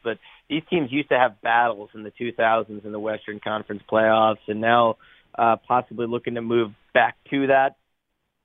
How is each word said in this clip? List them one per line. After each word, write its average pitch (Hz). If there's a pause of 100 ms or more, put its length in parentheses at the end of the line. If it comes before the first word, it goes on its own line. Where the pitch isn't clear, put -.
but 113 (300)
these 156
teams 147
used 139
to 135
have 123
battles 117
in 107
the 104
two 120
thousands 110
in 104
the 107
Western 107
Conference 107
playoffs, 110
and 107
now, 117 (400)
uh, 113
possibly 120
looking 120
to 117
move 117 (220)
back 120 (140)
to 139
that. 135 (720)